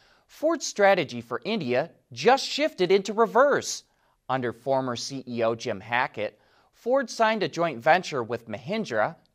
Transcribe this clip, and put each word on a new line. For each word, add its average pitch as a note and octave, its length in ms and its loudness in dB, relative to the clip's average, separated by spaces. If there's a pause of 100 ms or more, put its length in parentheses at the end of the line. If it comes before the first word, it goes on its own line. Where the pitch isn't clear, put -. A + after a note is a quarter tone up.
(280)
Ford's - 400 -2
strategy F3+ 540 2
for A#2+ 220 -8
India D#3 460 -2 (240)
just G#3+ 320 2
shifted C4 460 -2
into G3+ 220 2
reverse. G#3+ 720 2 (460)
Under B2 240 -2
former C3 420 -2
C C3 320 -10
E A#2 140 -4
O A2+ 140 2
Jim A2+ 240 -6
Hackett, A2+ 600 -4 (320)
Ford B3+ 380 -2
signed A3 320 0
a E3 60 0
joint E3 320 -4
venture D#3 420 2
with A2+ 260 -6
Mahindra B2+ 680 -2 (200)